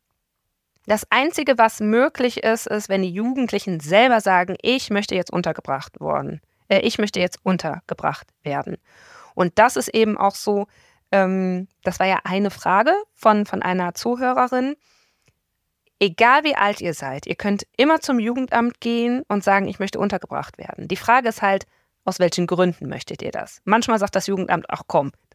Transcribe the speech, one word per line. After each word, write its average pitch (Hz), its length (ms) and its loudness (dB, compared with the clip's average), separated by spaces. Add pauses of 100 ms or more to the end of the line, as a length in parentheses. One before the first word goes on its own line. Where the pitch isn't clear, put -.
(880)
Das 208 240 0
Einzige, 269 480 2
was 226 220 4
möglich 233 640 0
ist, 220 240 0
ist, 208 220 -4
wenn 196 140 0
die 185 100 -2
Jugendlichen 208 680 -2
selber 214 400 6
sagen, 185 420 2
ich - 280 0
möchte 202 240 0
jetzt 180 160 -2
untergebracht 156 720 -6
worden, 147 400 -4 (280)
äh, 196 120 4
ich - 180 -2
möchte 208 220 -2
jetzt 180 240 -2
untergebracht 165 840 -4 (160)
werden. - 360 -6 (560)
Und 180 240 0
das 226 180 6
ist 254 120 -2
eben 214 280 2
auch 196 180 0
so, 202 320 -2 (460)
ähm, 190 560 0 (160)
das - 160 -2
war 185 60 0
ja 190 180 0
eine 196 260 0
Frage 220 440 2 (200)
von, 208 300 4
von 196 180 -6
einer 180 320 -2
Zuhörerin. 254 840 -2 (1200)
Egal 226 440 4
wie 294 120 0
alt 202 240 0
ihr 175 140 -4
seid, 139 320 -10
ihr 170 100 -6
könnt 202 300 -4 (100)
immer 311 240 4
zum 254 180 0
Jugendamt 240 600 -2
gehen 233 480 -2
und 202 160 -2
sagen, 196 240 2
ich 190 100 -8
möchte 196 200 -6
untergebracht - 580 -6
werden. - 320 -14
Die - 80 -4
Frage 240 320 2
ist - 140 -6
halt, 196 240 0 (400)
aus 185 120 -4
welchen 175 280 2
Gründen 175 420 0
möchtet - 320 -12
ihr - 100 -8
das? - 340 -12
Manchmal 226 340 2
sagt 202 180 -2
das 190 100 -4
Jugendamt, 185 440 -2
ach - 160 -8
komm, 147 260 0 (220)